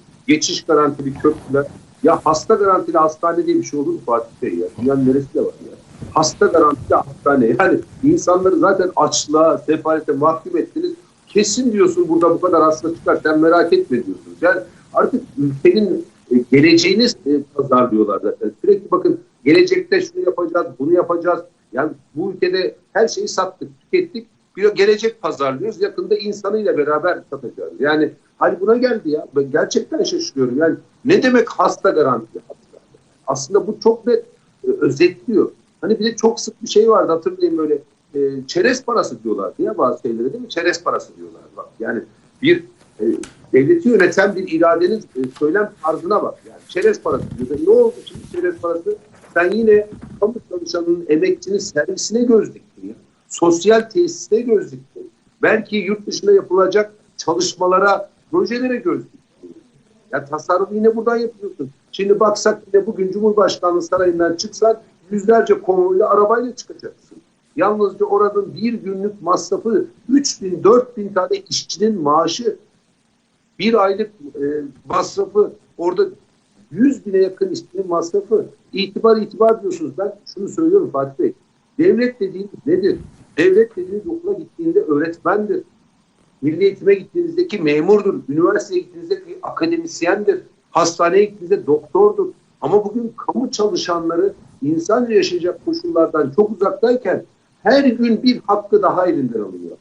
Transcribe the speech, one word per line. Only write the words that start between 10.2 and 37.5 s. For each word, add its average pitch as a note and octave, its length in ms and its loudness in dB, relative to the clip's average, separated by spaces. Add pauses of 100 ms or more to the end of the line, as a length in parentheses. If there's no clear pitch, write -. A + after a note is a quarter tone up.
ettiniz. E4 360 -4 (360)
Kesin A3+ 440 0
diyorsun F3+ 360 2
burada E3 220 4
bu E3+ 100 0
kadar E3+ 220 2
hasta D#3+ 320 0
çıkar, - 280 -2
sen D#3 180 2
merak E3 320 4
etme B2+ 340 0
diyorsunuz. - 340 -12
Yani F#3 200 2 (340)
artık - 280 0 (160)
ülkenin, F3 640 2 (260)
e, B2 220 2
geleceğini, E3+ 520 4 (220)
e, C#3+ 160 0 (120)
pazarlıyorlar G#2+ 680 0
zaten. G#2+ 400 -4
Sürekli - 300 2
bakın - 300 0 (240)
gelecekte F3+ 560 4
şunu - 220 -6
yapacağız, F3 440 0 (120)
bunu D3 140 0
yapacağız. E3+ 480 0 (320)
Yani C#3+ 180 -2 (240)
bu F3+ 180 -4
ülkede F3+ 440 -2 (160)
her A3 160 2
şeyi G#3 200 -6
sattık, F#3 400 -6 (120)
tükettik. F#3+ 460 -8 (300)
Bir G3+ 180 2
gelecek G#3+ 480 0
pazarlıyoruz. C#3+ 580 -4
Yakında G3 360 -2
insanıyla G#3 600 -4
beraber D3+ 520 -2
satacağız. C#3 480 -12
Yani D3+ 320 0 (280)
hal F3+ 220 0
buna G#3+ 160 2
geldi A#3+ 340 -2
ya. D3+ 160 -4 (100)
Ben C#3 140 -2
gerçekten F#3 520 -2
şaşırıyorum. C3 560 -4
Yani D#3+ 180 2 (280)
ne B3 180 4
demek B3 260 2
hasta - 420 0
garantili C3 580 -2
hastane? - 340 -20 (440)
Aslında C3+ 400 -2
bu G#3+ 140 -6
çok A3+ 260 0
net, A#3+ 180 0 (400)
e, - 60 -2
özetliyor. - 800 0 (300)
Hani G3+ 180 -2
bir G#3 60 -4
de A3+ 120 -2
çok A3+ 240 0
sık - 220 -12
bir - 60 -12
şey A3 220 4
vardı F3+ 220 4
hatırlayın E3+ 460 -2